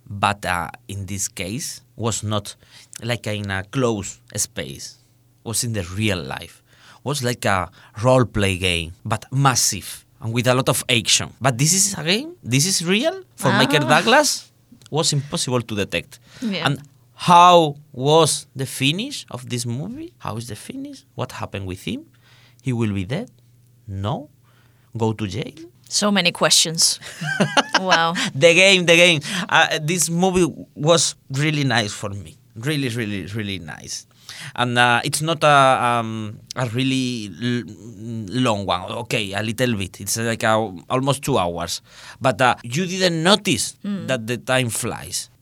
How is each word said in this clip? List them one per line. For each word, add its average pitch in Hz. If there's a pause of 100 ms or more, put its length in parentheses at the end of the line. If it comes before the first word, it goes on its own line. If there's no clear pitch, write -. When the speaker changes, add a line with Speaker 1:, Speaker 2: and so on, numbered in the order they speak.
Speaker 1:
but, 101
uh, 87 (180)
in 95
this 98
case, - (160)
was 110
not 104 (480)
like 117
in 104
a 95
closed 113 (160)
space. - (440)
Was 113
in 117
the 101 (140)
real 101
life. - (400)
Was 135
like 120
a 95 (340)
role 127
play 98
game, 87 (100)
but 107
massive 127 (160)
and 113
with 120
a 127
lot 131
of 131
action. 107
But 123
this 151
is 190
a 143
game, 262
this 131
is 190
real. 285 (140)
For -
Michael 294
Speaker 2:
Ah. 160
Speaker 1:
Douglas, 247 (400)
was 160
impossible 135
to 113
detect. 92 (220)
Speaker 2:
Yeah. 196
Speaker 1:
And 139 (360)
how 175 (160)
was 151
the 135
finish 180
of 123
this 120
movie? 202
How 104
is 117
the 113
finish? 269 (120)
What 120
happened 101
with 90
him? 285 (580)
He 135
will 113
be 98
dead? 160 (580)
No? 104 (680)
Go 110
to 107
jail? - (360)
Speaker 2:
So 208
many 180
questions. - (220)
Speaker 1:
<laughs> 880
Speaker 2:
Wow. 165 (180)
Speaker 1:
The 165
game, 185
the 170
game. 170 (260)
Uh, 156
this 165
movie 180 (260)
was 160 (160)
really 147
nice 113
for -
me. 95 (200)
Really, 135
really, 104
really 101
nice. - (480)
And, 123
uh, 120
it's 143
not 160
a, 139
um, 113 (160)
a 127
really 123
l-, 107
long 107
one. 90 (140)
Okay, 107
a 101
little 117
bit. 98
It's 101
like 113
a, 110 (340)
almost 135
two 135
hours. 87 (380)
But, 127
uh, 120
you 135
didn't 180
notice 190
Speaker 2:
Mm. 196
Speaker 1:
that 123
the 120
time 127
flies - (120)